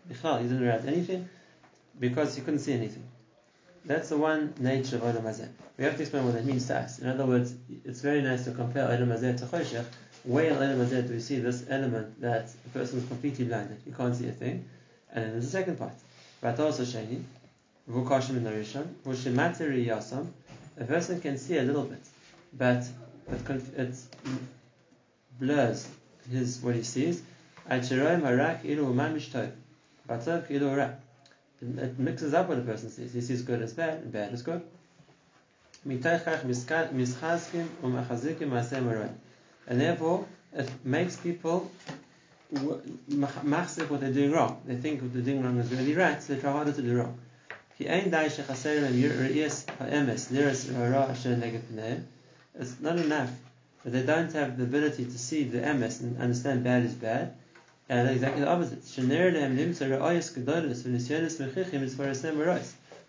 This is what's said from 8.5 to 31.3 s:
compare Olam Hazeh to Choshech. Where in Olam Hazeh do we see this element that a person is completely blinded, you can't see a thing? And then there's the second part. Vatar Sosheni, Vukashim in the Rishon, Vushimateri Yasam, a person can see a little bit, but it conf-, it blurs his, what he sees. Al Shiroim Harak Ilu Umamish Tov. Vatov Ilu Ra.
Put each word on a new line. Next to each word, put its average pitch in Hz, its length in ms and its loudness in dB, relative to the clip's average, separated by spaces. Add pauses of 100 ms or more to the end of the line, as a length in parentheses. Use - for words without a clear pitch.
compare 127 360 0
Olam 120 200 4
Hazeh 120 320 2
to - 60 -6
Choshech. 123 400 -2 (380)
Where 135 220 4
in 151 100 4
Olam 135 220 2
Hazeh 123 300 2
do 123 60 -4
we 117 60 -2
see 131 200 -2
this 123 300 -2
element 123 520 -2
that 117 280 0 (160)
a - 40 -16
person 123 300 -4
is 117 80 -6
completely 127 380 -2
blinded, 104 400 -4
you - 60 -14
can't 123 240 -2
see 123 140 -2
a - 20 -6
thing? - 320 -4 (480)
And 113 140 -2
then 110 80 -4
there's 117 120 -2
the - 60 -6
second 190 260 -2
part. - 160 -8 (500)
Vatar 143 280 2
Sosheni, 117 520 -4 (640)
Vukashim 127 480 2
in 117 60 0
the 110 80 -2
Rishon, 107 360 -4 (180)
Vushimateri 135 800 2
Yasam, 117 400 -4 (520)
a 131 40 -4
person 170 360 0
can 135 180 -2
see 165 200 0
a 135 60 4
little 143 200 2
bit, - 180 -8 (520)
but 123 300 4 (480)
it - 120 -4
conf-, 127 340 -4
it 123 180 -2 (1400)
blurs 131 500 2 (400)
his, 123 300 -2
what 120 160 0
he 113 80 -2
sees. 160 400 0 (460)
Al 127 100 2
Shiroim 135 420 4
Harak 143 420 4
Ilu 147 220 0
Umamish 143 440 0
Tov. 110 220 -4 (560)
Vatov 165 440 -2
Ilu 139 260 2
Ra. 123 140 2 (680)